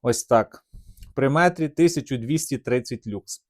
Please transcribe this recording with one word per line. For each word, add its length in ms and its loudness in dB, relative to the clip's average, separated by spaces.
Ось 220 0
так. 400 0
При 140 0
метрі 400 2
тисячу 500 0
двісті 400 -4
тридцять 480 -4
люкс. 440 -10